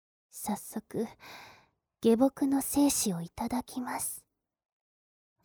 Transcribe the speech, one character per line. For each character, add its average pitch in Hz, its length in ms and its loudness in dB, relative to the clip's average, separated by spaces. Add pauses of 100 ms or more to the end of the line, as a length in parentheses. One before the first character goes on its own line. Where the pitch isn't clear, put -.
(300)
早 - 280 -8
速、 - 500 -8 (920)
下 226 160 6
僕 269 280 2
の 269 160 2
精 285 300 4
子 - 220 0
を 170 80 -4
い 170 80 -8
た 233 200 -6
だ 247 140 -2
き - 180 -8
ま 247 180 -6
す。 - 240 -8 (1200)